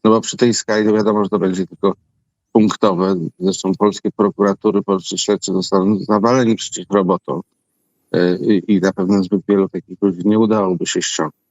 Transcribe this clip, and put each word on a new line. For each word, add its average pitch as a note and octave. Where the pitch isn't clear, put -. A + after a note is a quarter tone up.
No A2
bo A2
przy -
tej A#2+
skali G#2+
to G#2+
wiadomo, G#2+
że F#2+
to G#2+
będzie F#2
tylko F#2
punktowe. G2
Zresztą F#2+
polskie G2+
prokuratury, G2+
polscy F#2+
śledcy G2+
zostaną F#2+
zawaleni A2+
przecież -
robotą, F2+
e, F2+
i, F#2+
i G2
na F#2
pewno G2
zbyt F#2
wielu G2
takich F#2
ludzi F#2
nie G#2+
udałoby G2+
się -
ściągnąć. -